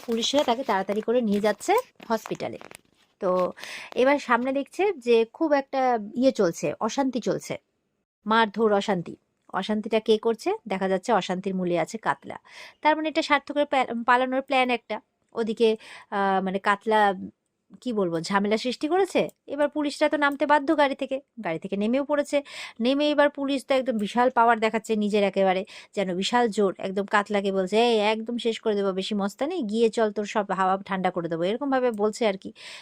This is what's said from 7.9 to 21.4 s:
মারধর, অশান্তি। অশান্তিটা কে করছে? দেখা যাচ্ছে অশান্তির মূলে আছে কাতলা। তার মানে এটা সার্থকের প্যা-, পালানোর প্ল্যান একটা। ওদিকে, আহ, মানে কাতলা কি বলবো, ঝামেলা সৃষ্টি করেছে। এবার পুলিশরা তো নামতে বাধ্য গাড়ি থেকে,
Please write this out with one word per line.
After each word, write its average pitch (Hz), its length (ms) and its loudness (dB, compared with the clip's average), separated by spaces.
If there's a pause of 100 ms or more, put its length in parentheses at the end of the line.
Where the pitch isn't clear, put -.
মারধর, 220 480 2
অশান্তি। 196 420 0 (380)
অশান্তিটা 214 460 -2
কে 220 180 4
করছে? 226 320 -2 (180)
দেখা 190 220 -2
যাচ্ছে 190 240 0
অশান্তির 185 420 -2
মূলে 175 240 0
আছে 160 180 -4
কাতলা। - 400 -4 (440)
তার 302 140 4
মানে 311 140 -2
এটা 311 120 0
সার্থকের 294 440 0
প্যা-, 247 400 -2
পালানোর 254 360 2
প্ল্যান 254 280 0
একটা। 233 320 -4 (340)
ওদিকে, 220 420 2 (340)
আহ, 196 320 0
মানে 190 160 -2
কাতলা 208 540 4 (680)
কি 247 120 -4
বলবো, 175 280 0
ঝামেলা 202 360 0
সৃষ্টি 254 300 -4
করেছে। 339 420 0 (180)
এবার 285 220 -2
পুলিশরা 294 400 -2
তো 302 80 0
নামতে 294 280 0
বাধ্য 294 320 2
গাড়ি 277 180 2
থেকে, 269 220 -6 (260)